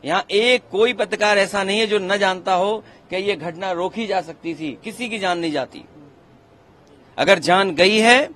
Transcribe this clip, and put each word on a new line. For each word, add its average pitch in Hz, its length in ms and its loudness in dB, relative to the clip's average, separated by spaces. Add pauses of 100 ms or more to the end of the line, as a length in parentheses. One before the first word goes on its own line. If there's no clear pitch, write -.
यहाँ 175 260 -2
एक 233 320 2 (100)
कोई 226 200 2
पत्रकार 208 460 0
ऐसा 196 240 0
नहीं 202 180 -2
है 226 60 2
जो 208 120 0
न 196 180 -2
जानता 185 380 0
हो 208 300 0 (260)
कि 180 60 -4
ये 196 200 -2
घटना 175 360 -8
रोकी 185 340 -4
जा 190 140 -2
सकती 165 340 -10
थी, 147 300 -8
किसी 226 240 -10
की 220 100 -8
जान 180 200 -2
नहीं 165 140 -4
जाती। 127 320 -6 (1300)
अगर 175 200 4
जान 180 320 2
गई 185 280 4
है 247 380 4